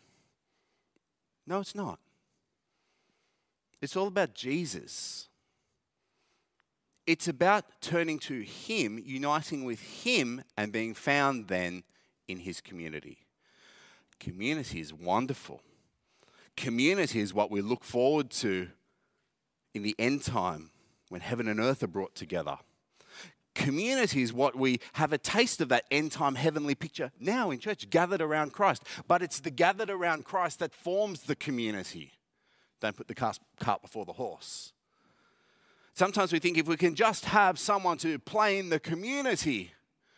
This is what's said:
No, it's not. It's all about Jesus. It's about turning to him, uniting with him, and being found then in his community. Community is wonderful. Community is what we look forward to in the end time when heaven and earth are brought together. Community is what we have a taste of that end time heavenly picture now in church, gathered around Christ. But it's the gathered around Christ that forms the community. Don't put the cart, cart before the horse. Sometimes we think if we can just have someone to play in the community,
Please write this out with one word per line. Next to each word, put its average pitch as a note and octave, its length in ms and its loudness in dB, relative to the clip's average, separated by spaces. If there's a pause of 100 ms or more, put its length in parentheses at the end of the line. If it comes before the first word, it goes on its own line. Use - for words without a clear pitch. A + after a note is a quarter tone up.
(1500)
No, F3+ 120 -2
it's G3 160 -6
not. F3 240 -6 (1800)
It's - 160 -6
all F#3+ 100 2
about F#3 280 0
Jesus. - 880 -6 (1800)
It's E3 200 2
about F3 540 2
turning D#3+ 380 0
to C3 240 -6
him, A#2 560 -4
uniting C#3+ 680 -2
with A#2 160 -6
him, C3+ 640 -2 (140)
and G#2 120 -2
being A2+ 220 -2
found C#3 560 2
then F2+ 340 -2 (440)
in F#2 140 -8
his F2 200 -8
community. D#2 640 -12 (960)
Community G#2+ 600 -6
is D#2 120 -12
wonderful. G2 720 -2 (920)
Community C3 640 2
is G2+ 120 -2
what G#2 180 2
we G#2 120 -2
look A2+ 200 -4
forward C3+ 500 2
to F#2 380 -2 (1040)
in G#2+ 100 -6
the G#2 160 -2
end C3+ 240 0
time F2 480 -2 (380)
when F2 140 -12
heaven A#2 260 -4
and G#2+ 120 0
earth C3 220 2
are A#2 40 -2
brought F#2+ 280 -6
together. D2+ 440 -6 (960)
Community G3 680 2
is A#2 120 0
what C3 200 2
we B2+ 240 2 (140)
have D3 180 2
a D3+ 80 2
taste - 440 2
of C3 80 0
that A#2 200 4
end D3 220 2
time C#3 220 0
heavenly D3 400 2
picture D3 440 -6
now G3+ 320 0
in C3 80 -4
church, - 300 -6
gathered F3 320 4
around D3+ 320 2
Christ. G3 300 4 (240)
But F3 160 4
it's - 180 -4
the D#3+ 100 -4
gathered F#3 380 4
around F3 380 0
Christ F3+ 320 0
that D#3+ 160 -4
forms F#3+ 480 -2
the D3 140 -2
community. G#2+ 760 -4 (680)
Don't G#2+ 140 -2
put - 140 -14
the - 60 -10
cart, A2 240 -2 (200)
cart - 220 2
before - 240 -10
the F2 80 -10
horse. - 600 -10 (1200)
Sometimes F#3+ 380 4
we E3+ 60 4
think E3+ 180 2
if D#3+ 120 2
we E3 80 2
can E3+ 180 4
just G#3+ 300 4
have F#3+ 340 6
someone F#3+ 400 2
to D#3+ 220 -2
play G#3 400 2
in F#3 80 -6
the E3 100 2
community, F3 960 -2 (440)